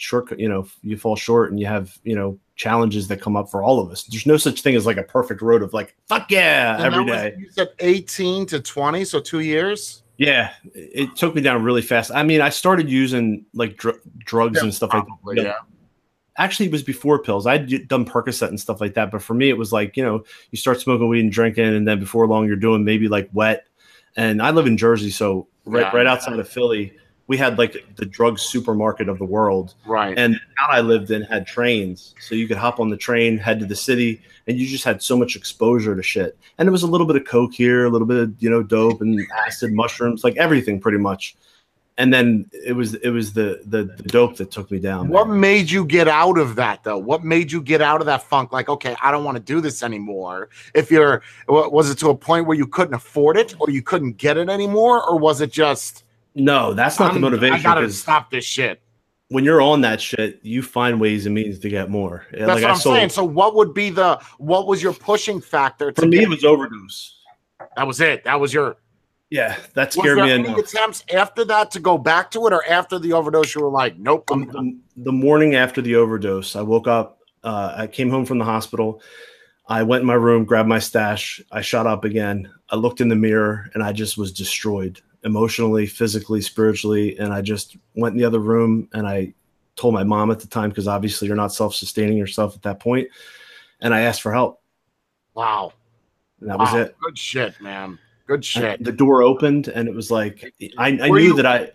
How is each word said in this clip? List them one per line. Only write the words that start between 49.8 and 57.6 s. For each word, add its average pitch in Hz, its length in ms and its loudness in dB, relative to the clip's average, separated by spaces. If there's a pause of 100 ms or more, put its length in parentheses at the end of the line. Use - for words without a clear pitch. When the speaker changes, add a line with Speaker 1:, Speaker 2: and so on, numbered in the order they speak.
Speaker 2:
anymore." 101 680 -8 (240)
If 156 180 2
you're, 147 320 6 (240)
wa-, 151 220 4
was 147 200 4
it 139 100 -2
to 156 100 4
a 139 60 4
point 165 320 0
where 160 100 2
you 143 100 0
couldn't 175 280 -2
afford 147 420 2
it 226 220 0
or 151 100 0
you 139 120 -2
couldn't 131 360 -4
get 147 180 0
it 175 140 0
anymore, 202 600 2
or 170 80 2
was 151 220 2
it 147 140 -4
just, 147 500 0 (340)
Speaker 1:
No, 139 360 2
that's 123 260 2
not 190 140 4
the - 20 -2
Speaker 2:
"I'm, 127 60 0
Speaker 1:
motivation, 127 400 2